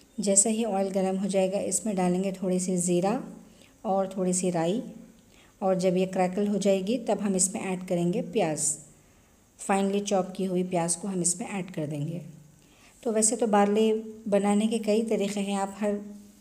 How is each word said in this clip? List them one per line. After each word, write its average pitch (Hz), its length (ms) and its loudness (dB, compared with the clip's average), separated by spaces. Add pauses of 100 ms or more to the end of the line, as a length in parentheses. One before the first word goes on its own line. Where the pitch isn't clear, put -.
(180)
जैसे 196 320 4
ही 220 160 0
ऑयल 196 260 0
गर्म 190 260 0
हो 196 100 -2
जाएगा 190 340 2
इसमें 196 340 -2
डालेंगे 185 380 2
थोड़ी 185 260 0
सी 185 200 -2
ज़ीरा 180 420 2 (640)
और 190 320 0
थोड़ी 185 160 2
सी 180 160 0
राई, 175 340 0 (800)
और 190 160 2
जब 180 200 2
ये 185 100 2
crackle 185 400 0
हो 202 100 0
जाएगी 196 420 2
तब 202 220 -2
हम 196 140 0
इसमें - 280 -2
ऐड 185 240 -6
करेंगे 175 360 0
प्याज। 156 440 -2 (920)
finely 196 420 0
चॉप 185 340 0
की 190 100 -2
हुई 180 180 0
प्याज 170 320 0
को 214 120 -8
हम 185 140 -2
इसमें 180 280 -2
ऐड 190 240 -6
कर 156 140 -4
देंगे। 156 340 -6 (800)
तो 233 80 -2
वैसे 220 240 2
तो 240 120 0
barley 208 440 6 (360)
बनाने 202 400 4
के 226 120 0
कई 214 240 2
तरीक़े 202 380 0
हैं, 196 140 -2
आप 196 220 -4
हर 208 220 0 (420)